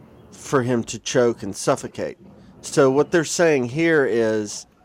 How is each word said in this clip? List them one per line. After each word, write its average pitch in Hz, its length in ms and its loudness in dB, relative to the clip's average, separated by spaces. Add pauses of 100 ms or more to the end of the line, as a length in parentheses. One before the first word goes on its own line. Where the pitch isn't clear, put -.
(320)
for - 320 -2
him 120 220 -2
to 113 140 -12
choke 120 440 0
and 98 120 -8
suffocate. - 640 -6 (440)
So 135 300 2
what 143 200 2
they're 165 140 2
saying 151 440 0
here 156 360 2
is, 110 640 -2 (180)